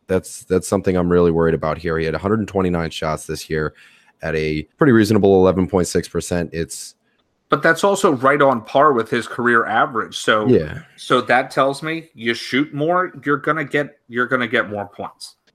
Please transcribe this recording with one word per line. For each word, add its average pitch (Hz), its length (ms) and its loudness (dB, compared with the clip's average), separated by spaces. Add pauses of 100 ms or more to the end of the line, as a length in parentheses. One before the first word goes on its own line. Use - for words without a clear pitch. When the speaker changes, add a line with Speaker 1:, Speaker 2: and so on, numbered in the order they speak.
Speaker 1:
That's, - 360 -4
that's 92 240 -2
something 92 300 0
I'm 87 120 2
really 87 220 4
worried 82 240 2
about 78 220 -4
here. 82 200 -4
He 80 80 -2
had 80 80 -4
a 78 60 -4
hundred 104 280 -2
twenty-nine 87 440 -2
shots 78 340 -6
this - 240 -10
year 78 240 -4 (480)
at 80 140 -4
a 78 280 -4 (140)
pretty 151 140 4
reasonable 101 460 6
eleven 92 300 4
point 90 200 0
six 87 200 -4
percent. 87 460 -4
It's - 400 -10 (560)
Speaker 2:
But 147 140 -2
that's 165 200 2
also 196 280 2
right 135 300 2
on 127 220 2
par 143 300 4
with 113 160 -2
his 117 180 -2
career 117 380 2
average. 113 520 -2
So, 110 300 0
Speaker 1:
Yeah. 85 340 2 (160)
Speaker 2:
so 127 240 -2
that 123 300 0
tells 139 300 -2
me 160 320 -8
you 117 220 -4
shoot 147 380 -4
more, 175 400 -2 (120)
you're 143 120 0
gonna 151 260 -2
get, 147 340 -4 (100)
you're 120 200 -4
gonna 123 200 -2
get 110 220 -2
more 101 180 -8
points. - 500 -16 (180)